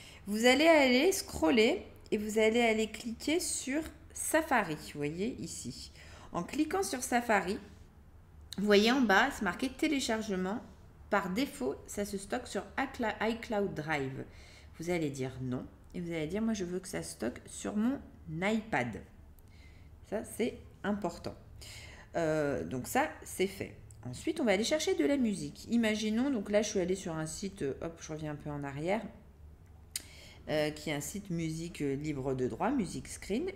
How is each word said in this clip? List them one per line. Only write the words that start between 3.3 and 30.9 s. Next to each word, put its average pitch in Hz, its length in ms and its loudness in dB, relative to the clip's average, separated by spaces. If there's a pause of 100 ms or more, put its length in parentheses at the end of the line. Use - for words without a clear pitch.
sur 302 420 -2 (320)
Safari, 240 640 2
vous - 240 -10
voyez 165 400 -2
ici. - 540 -10 (400)
En 175 100 -2
cliquant 311 400 0
sur 262 200 -2
Safari, 214 540 2 (1000)
vous 190 80 0
voyez 208 260 8
en 277 80 4
bas, 220 320 6
c'est - 140 -4
marqué 220 240 0
téléchargement. 220 880 0 (500)
Par 196 200 2
défaut, 254 480 -2 (100)
ça 208 160 -4
se 202 140 -4
stocke 233 300 -6
sur - 180 -4 (120)
iCla-, 247 380 -2 (140)
iCloud 202 440 -2
Drive. 143 520 -4 (540)
Vous 165 100 -6
allez 160 220 0
dire 131 300 -6
non 127 220 -4 (300)
et 180 80 -6
vous 170 100 -6
allez 160 140 -2
dire, « 190 160 -2
Moi, 226 140 2
je 196 80 -2
veux 180 160 -4
que 185 80 -10
ça 170 160 -6
stocke - 420 -6
sur - 300 -8
mon 240 240 2 (420)
iPad. » 151 580 0 (1080)
Ça, 214 140 -2
c'est - 340 -2 (260)
important. 180 520 -2 (800)
Euh, 156 480 2
donc 120 240 -4
ça, 294 200 0 (140)
c'est - 240 0
fait. - 300 -8 (340)
Ensuite, 320 300 -4
on - 40 0
va 214 100 6
aller 208 100 4
chercher 311 320 2
de 311 100 2
la 285 120 4
musique. 185 520 -2
Imaginons, 220 600 2
donc 202 180 -2
là, 208 140 6
je 214 60 -2
suis 196 100 2
allée 180 160 2
sur 180 200 -6
un 156 120 -2
site, 190 340 -8
euh, 139 200 -2
hop, 165 200 -6
je - 100 -12
reviens 151 200 -6
un 147 40 -4
peu 147 140 -10
en 143 140 -6
arrière, 160 400 -2 (1500)
euh, 151 220 2
qui 151 180 -8
est 151 40 0